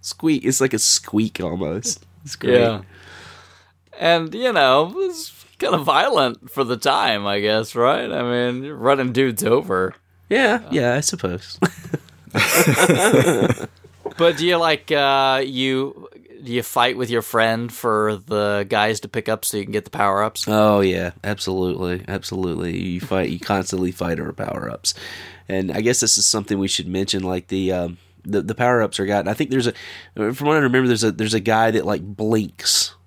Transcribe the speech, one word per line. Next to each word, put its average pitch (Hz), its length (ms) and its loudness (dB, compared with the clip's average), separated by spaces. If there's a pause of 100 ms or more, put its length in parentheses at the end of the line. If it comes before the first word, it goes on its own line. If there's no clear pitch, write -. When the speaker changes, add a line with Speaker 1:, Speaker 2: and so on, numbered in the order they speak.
Speaker 1:
Squeak. - 420 0
It's 127 160 2
like 131 140 2
a 110 60 0
squeak - 600 0
almost. 90 640 -4 (200)
It's 139 100 -12
great. 123 240 4
Speaker 2:
Yeah. 113 220 2 (1160)
And, 165 380 0
you 247 160 0
know, 151 380 4
it 240 60 -14
was 359 360 -6 (280)
kinda - 180 0
violent 139 760 2
for 135 140 0
the 120 100 -2
time, 113 500 0
I 101 140 0
guess, 107 340 0
right? 131 380 2
I 139 100 -2 (300)
mean, 127 140 -6
you're 147 100 -12
running 127 380 2
dudes 123 320 2
over. 92 500 0 (340)
Speaker 1:
Yeah, 233 360 2
Speaker 2:
Uh, - 60 -18
Speaker 1:
yeah, 123 240 2
I 143 40 0
suppose. - 580 -6 (760)
<laughs> 170 1300 2 (500)
Speaker 2:
But 165 200 4
do 160 80 -2
you, 175 120 2
like, 160 340 0
uh, 135 520 2
you, 131 640 -2 (360)
do 123 80 -10
you 120 100 0
fight 123 360 0
with 123 120 -4
your 120 140 0
friend 113 480 0
for 107 460 0
the 104 520 -2
guys 107 320 0
to - 60 -14
pick 113 200 -6
up 110 160 -2
so - 140 -4
you 101 60 -4
can 104 80 -10
get 104 140 -4
the - 40 -20
power-ups? 101 580 0
Speaker 1:
Oh, 107 340 4
yeah, 90 300 0 (120)
absolutely, 92 840 -4
absolutely. 87 720 -4
You 90 200 -6
fight, 95 300 -2
you 87 100 -6
constantly 92 520 -2
fight 85 280 -4
over - 140 -8
power-ups. - 600 -6 (560)
And 95 220 -2
I 98 100 -2
guess 123 180 2
this 113 200 2
is - 80 2
something 104 320 0
we 98 80 0
should 92 200 -4
mention, 95 360 -2
like, 92 240 -4
the, 95 240 -2
um, 87 260 -4 (260)
the, 98 200 -2
the 104 120 -4
power-ups 120 440 2
are 98 80 0
gotten, 101 200 2
I 104 60 0
think 135 160 -2
there's 127 180 0
a, 110 60 -2 (600)
from 139 140 -4
what 151 100 4
I - 20 4
remember, 131 280 4
there's 113 160 2
a, 110 80 2
there's 107 220 -2
a 113 60 2
guy 110 320 4
that, 110 140 0
like, 80 180 -2
blinks. 107 920 -2 (140)